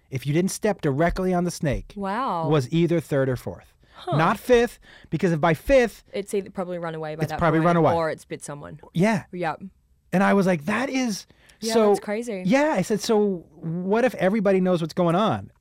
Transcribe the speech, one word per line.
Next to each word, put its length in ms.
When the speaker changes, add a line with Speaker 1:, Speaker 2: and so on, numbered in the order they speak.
Speaker 1:
if 160
you 60
didn't 180
step 300
directly 520
on 100
the 80
snake, 440
Speaker 2:
Wow. 540
Speaker 1:
was 220
either 280
third 300
or 60
fourth. 380
Speaker 2:
Huh. 240
Speaker 1:
Not 220
fifth, 380
because 220
if 100
by 140
fifth" 480
Speaker 2:
It's 200
either 180
probably 260
run 180
away 200
by 80
Speaker 1:
It's 80
Speaker 2:
that 80
Speaker 1:
probably 200
Speaker 2:
point, 80
Speaker 1:
run 100
away. 160
Speaker 2:
or 180
it's 140
bit 180
someone. 360
Speaker 1:
Yeah. 380
Speaker 2:
Yep. 320
Speaker 1:
And 120
I 100
was 120
like, 200
"That 240
is 360
Speaker 2:
Yeah, 120
Speaker 1:
so," 160
Speaker 2:
that's 100
crazy. 460
Speaker 1:
yeah, 320
I 40
said, 200
"So 440
what 500
if 100
everybody 460
knows 200
what's 120
going 220
on?" 460